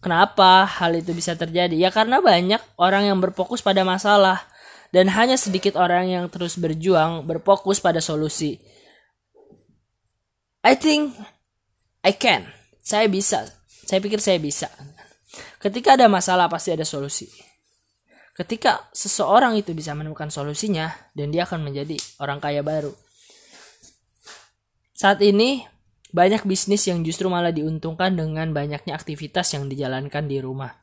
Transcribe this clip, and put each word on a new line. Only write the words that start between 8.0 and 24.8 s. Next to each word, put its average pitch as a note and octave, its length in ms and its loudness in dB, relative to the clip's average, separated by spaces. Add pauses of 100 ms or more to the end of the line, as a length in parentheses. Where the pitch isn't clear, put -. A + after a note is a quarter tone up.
solusi. D3+ 560 -4 (2000)
I B3+ 80 8
think D4+ 400 0 (880)
I G3 160 2
can. F3+ 320 0 (320)
Saya G#3+ 240 0
bisa. F#3+ 400 0 (400)
Saya F#3+ 160 0
pikir G#3 160 -4
saya F#3 240 0
bisa. D3 240 -4 (960)
Ketika A#3+ 320 4
ada B3+ 160 6
masalah, F3+ 400 2
pasti E3 240 -2
ada D#3 80 -4
solusi. C#3+ 480 -8 (1040)
Ketika - 560 -2
seseorang A3 640 2
itu G3+ 160 -4
bisa D#3 240 -8
menemukan D3+ 400 -10
solusinya, D#3+ 560 -4 (240)
dan D3 160 -6
dia E3+ 160 -2
akan E3 160 -6
menjadi C#3+ 320 -8 (240)
orang C#3+ 240 -8
kaya D3 240 -4
baru. D3+ 240 -6 (2000)